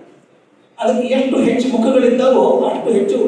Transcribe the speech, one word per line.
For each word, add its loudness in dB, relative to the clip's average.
ಅದಕ್ಕೆ -2
ಎಷ್ಟು -2
ಹೆಚ್ಚು 0
ಮುಖಗಳಿದ್ದಾವೋ 2
ಅಷ್ಟು -4
ಹೆಚ್ಚು, 0